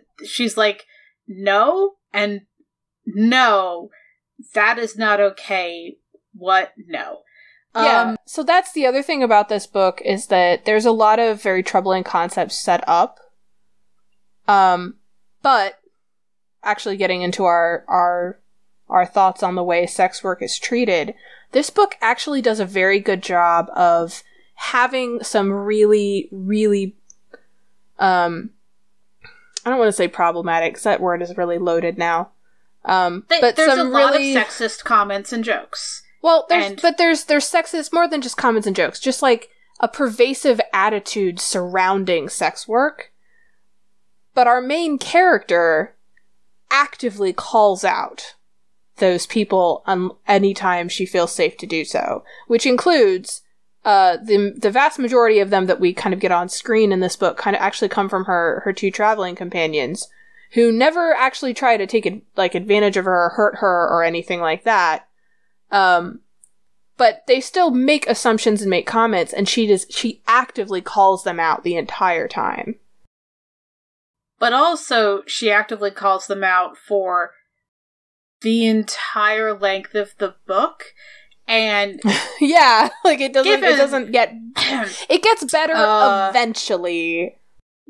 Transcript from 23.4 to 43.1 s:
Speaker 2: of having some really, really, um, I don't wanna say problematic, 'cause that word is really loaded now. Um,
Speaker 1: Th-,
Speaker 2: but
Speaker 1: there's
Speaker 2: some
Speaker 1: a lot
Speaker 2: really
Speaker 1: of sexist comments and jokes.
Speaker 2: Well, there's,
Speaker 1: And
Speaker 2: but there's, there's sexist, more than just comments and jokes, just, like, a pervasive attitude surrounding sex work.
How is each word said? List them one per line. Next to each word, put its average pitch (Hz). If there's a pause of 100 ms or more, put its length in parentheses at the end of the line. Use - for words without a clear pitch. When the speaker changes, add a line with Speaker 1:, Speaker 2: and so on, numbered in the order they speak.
Speaker 2:
of 170 (320)
having 247
some 196
really, 208
really, 202 (1040)
um, 180 (1160)
I 240
don't 262
wanna 220
say 190
problematic, 170
'cause -
that 208
word 175
is 175
really 175
loaded 175
now. 170 (540)
Um, 180
Speaker 1:
Th-, 330
Speaker 2:
but 240
Speaker 1:
there's 311
Speaker 2:
some 262
Speaker 1:
a -
lot 277
Speaker 2:
really 277
Speaker 1:
of 214
sexist -
comments 202
and 226
jokes. - (200)
Speaker 2:
Well, 320
there's, 339
Speaker 1:
And -
Speaker 2:
but 339
there's, 330
there's 294
sexist, 330
more 339
than 294
just 247
comments 226
and 190
jokes, 156
just, -
like, 240 (320)
a 240
pervasive 247 (120)
attitude 196
surrounding 180
sex -
work. 254 (1200)